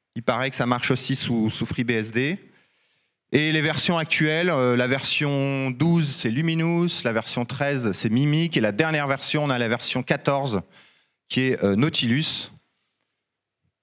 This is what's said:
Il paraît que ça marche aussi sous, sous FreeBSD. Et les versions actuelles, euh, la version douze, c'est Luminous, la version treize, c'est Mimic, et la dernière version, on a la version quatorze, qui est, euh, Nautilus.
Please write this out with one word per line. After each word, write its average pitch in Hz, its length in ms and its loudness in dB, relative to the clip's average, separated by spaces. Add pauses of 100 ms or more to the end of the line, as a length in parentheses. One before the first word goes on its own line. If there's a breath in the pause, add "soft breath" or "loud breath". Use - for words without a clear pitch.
(140)
Il 117 80 -8
paraît 127 280 0
que 135 60 -10
ça 127 100 0
marche 123 240 0
aussi 131 260 0
sous, 113 320 0
sous 107 160 -4
FreeBSD. 120 720 -2 (960 soft breath)
Et 156 200 2
les 156 80 2
versions 151 360 0
actuelles, 156 540 0
euh, 127 260 2
la 123 120 2
version 139 840 -2
douze, 151 460 2
c'est - 140 -2
Luminous, 165 720 0
la 117 80 0
version 113 320 -2
treize, 131 480 -2
c'est 110 180 -2
Mimic, 147 460 2
et 143 40 2
la 107 120 2
dernière 151 340 0
version, 139 380 0
on 143 60 0
a 127 60 0
la 120 120 0
version 120 340 -2
quatorze, 139 580 0 (680 soft breath)
qui 127 140 0
est, 131 220 0
euh, 101 120 4
Nautilus. 131 720 0 (1300)